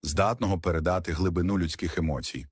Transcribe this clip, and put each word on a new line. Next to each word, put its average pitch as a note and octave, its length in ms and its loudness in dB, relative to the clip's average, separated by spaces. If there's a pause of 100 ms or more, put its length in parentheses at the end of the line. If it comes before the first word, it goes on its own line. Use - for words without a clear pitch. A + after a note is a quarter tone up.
здатного G2 580 2
передати F2 520 0
глибину F#2 460 2
людських E2+ 400 -2
емоцій. C2+ 540 -4